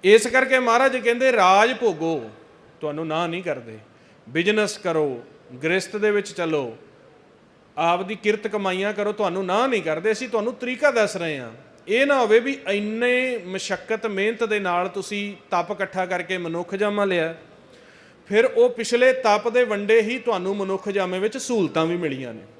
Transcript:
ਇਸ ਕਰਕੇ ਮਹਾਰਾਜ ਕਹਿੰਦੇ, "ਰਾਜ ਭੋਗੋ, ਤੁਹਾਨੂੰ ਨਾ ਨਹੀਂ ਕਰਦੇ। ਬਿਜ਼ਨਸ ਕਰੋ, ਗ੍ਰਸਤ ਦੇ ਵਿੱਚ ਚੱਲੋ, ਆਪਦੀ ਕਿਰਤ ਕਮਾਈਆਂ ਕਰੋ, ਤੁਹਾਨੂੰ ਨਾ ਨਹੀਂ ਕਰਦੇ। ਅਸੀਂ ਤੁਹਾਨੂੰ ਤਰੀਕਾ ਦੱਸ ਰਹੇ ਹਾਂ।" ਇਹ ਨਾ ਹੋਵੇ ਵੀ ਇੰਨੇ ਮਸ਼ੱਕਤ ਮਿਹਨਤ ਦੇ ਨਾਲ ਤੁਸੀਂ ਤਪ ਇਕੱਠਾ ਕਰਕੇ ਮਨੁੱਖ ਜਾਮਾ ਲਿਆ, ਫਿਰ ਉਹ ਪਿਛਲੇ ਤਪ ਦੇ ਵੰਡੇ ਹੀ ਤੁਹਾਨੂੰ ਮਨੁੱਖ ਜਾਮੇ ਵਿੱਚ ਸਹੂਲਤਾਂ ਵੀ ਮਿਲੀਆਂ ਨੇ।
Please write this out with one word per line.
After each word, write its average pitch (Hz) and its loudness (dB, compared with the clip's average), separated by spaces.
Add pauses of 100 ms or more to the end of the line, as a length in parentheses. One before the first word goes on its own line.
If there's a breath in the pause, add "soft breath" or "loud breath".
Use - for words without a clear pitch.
ਇਸ 220 8
ਕਰਕੇ 254 4
ਮਹਾਰਾਜ 247 4
ਕਹਿੰਦੇ, 240 2
"ਰਾਜ 208 6
ਭੋਗੋ, 165 -2 (520)
ਤੁਹਾਨੂੰ 156 -6
ਨਾ 160 -2
ਨਹੀਂ 175 -6
ਕਰਦੇ। 120 -8 (520 soft breath)
ਬਿਜ਼ਨਸ 196 0
ਕਰੋ, 151 0 (400)
ਗ੍ਰਸਤ 185 -2
ਦੇ 208 2
ਵਿੱਚ 202 -2
ਚੱਲੋ, 147 -4 (1000)
ਆਪਦੀ 180 0
ਕਿਰਤ 208 -2
ਕਮਾਈਆਂ 196 -2
ਕਰੋ, 208 -4
ਤੁਹਾਨੂੰ 196 -2
ਨਾ 208 0
ਨਹੀਂ 226 0
ਕਰਦੇ। 165 -2
ਅਸੀਂ 214 -4
ਤੁਹਾਨੂੰ 220 -2
ਤਰੀਕਾ 254 -2
ਦੱਸ 214 0
ਰਹੇ 160 -4
ਹਾਂ।" 120 -12 (360)
ਇਹ 247 2
ਨਾ 285 2
ਹੋਵੇ 220 6
ਵੀ 269 -2 (120)
ਇੰਨੇ 240 -2
ਮਸ਼ੱਕਤ 190 -6
ਮਿਹਨਤ 214 -2
ਦੇ 214 -2
ਨਾਲ 180 0
ਤੁਸੀਂ 202 -8 (160)
ਤਪ 175 -2
ਇਕੱਠਾ 185 -4
ਕਰਕੇ 185 -4
ਮਨੁੱਖ 175 -6
ਜਾਮਾ 208 0
ਲਿਆ, 165 0 (920 loud breath)
ਫਿਰ 220 4
ਉਹ 247 4
ਪਿਛਲੇ 240 2
ਤਪ 233 2
ਦੇ 247 4
ਵੰਡੇ 214 2
ਹੀ 233 -2
ਤੁਹਾਨੂੰ 196 -2
ਮਨੁੱਖ 190 -4
ਜਾਮੇ 185 -2
ਵਿੱਚ 220 -2
ਸਹੂਲਤਾਂ 180 0
ਵੀ 170 -2
ਮਿਲੀਆਂ 135 -6
ਨੇ। 110 -14 (180)